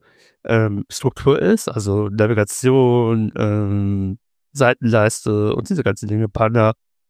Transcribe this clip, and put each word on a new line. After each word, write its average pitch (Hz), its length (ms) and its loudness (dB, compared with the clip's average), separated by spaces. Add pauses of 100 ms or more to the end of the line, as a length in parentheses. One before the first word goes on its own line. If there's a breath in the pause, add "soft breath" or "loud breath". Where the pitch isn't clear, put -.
(440 soft breath)
ähm, 110 480 0
Struktur - 500 0
ist, 208 280 0
also 104 400 -2
Navigation, 117 1300 2
ähm, 101 800 -2 (320)
Seitenleiste 110 1040 0
und - 140 -6
diese 190 140 -2
ganzen 101 260 -4
Dinge, 107 180 -2
Banner, 110 460 2 (360)